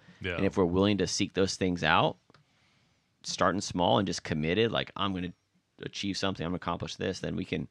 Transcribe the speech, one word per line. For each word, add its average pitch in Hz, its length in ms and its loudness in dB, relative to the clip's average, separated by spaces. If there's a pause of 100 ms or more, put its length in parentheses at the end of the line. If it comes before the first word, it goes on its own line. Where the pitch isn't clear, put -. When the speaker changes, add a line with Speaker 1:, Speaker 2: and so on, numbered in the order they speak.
(220)
Speaker 1:
Yeah. 90 140 -4
Speaker 2:
And 98 100 0
if 98 120 -2
we're 95 80 6
willing 95 340 4
to 87 80 2
seek - 260 -2
those 92 220 2
things 90 280 0
out, 95 340 4 (1080)
starting 92 380 2
small 98 380 2
and 98 80 2
just 90 160 -6
committed, 90 480 0
like, 69 240 -2
"I'm 98 180 -2
gonna 90 200 -6 (480)
achieve - 360 -6
something, 95 280 -2
I'm 87 60 -2
gonna 90 60 -2
accomplish - 400 -4
this," 95 220 -2
then 82 160 -4
we 92 100 -4
can, 80 260 -6